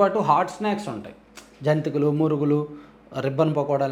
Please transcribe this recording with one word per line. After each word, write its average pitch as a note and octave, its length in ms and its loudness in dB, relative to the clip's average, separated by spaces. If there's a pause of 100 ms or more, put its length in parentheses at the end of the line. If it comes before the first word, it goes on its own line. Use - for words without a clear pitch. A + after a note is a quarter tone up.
పాటు G3 180 2 (100)
హాట్ F3 280 2
స్నాక్స్ G#3 380 -4
ఉంటాయి, G2 200 -14 (520)
జంతికలు, D3 440 2 (100)
మురుగులు, D3 380 2 (680)
రిబ్బన్ C#3+ 320 0
పకోడా C#3 340 0